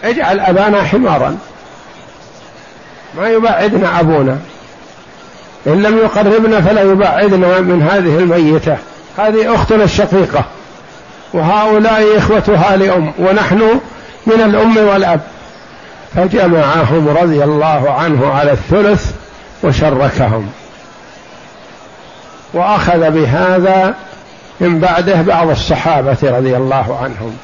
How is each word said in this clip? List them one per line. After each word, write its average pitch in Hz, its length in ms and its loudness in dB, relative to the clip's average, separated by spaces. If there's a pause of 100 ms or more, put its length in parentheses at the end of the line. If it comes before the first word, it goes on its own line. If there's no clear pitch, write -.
اجعل 196 360 -2
أبانا 196 440 0
حمارا، 156 540 -2 (1800)
ما 202 120 -4
يبعدنا 202 720 0
أبونا، 143 380 0 (1300)
إن 175 160 2
لم 220 140 2
يقربنا 220 640 2
فلا 202 200 2
يبعدنا 190 800 2
من 180 320 0
هذه 175 260 0
الميتة، 160 600 0 (400)
هذه 220 380 0
أختنا 214 280 2
الشقيقة، 185 640 0 (880)
وهؤلاء 214 840 2
إخوتها 202 580 2
لأم، 180 420 0
ونحن 214 640 0 (460)
من 226 160 2
الأم 220 360 2
والأب." 190 440 0 (920)
فجمعهم 165 1040 0
رضي 156 220 0
الله 147 480 0
عنه 143 420 -2
على 143 180 0
الثلث 202 600 0 (520)
وشركهم، 127 840 0 (2000)
وأخذ 175 580 0
بهذا 185 840 2 (640)
من 175 200 0
بعده 175 420 0
بعض 165 280 0
الصحابة 135 760 0
رضي 127 340 0
الله 131 460 -2
عنهم 113 400 -10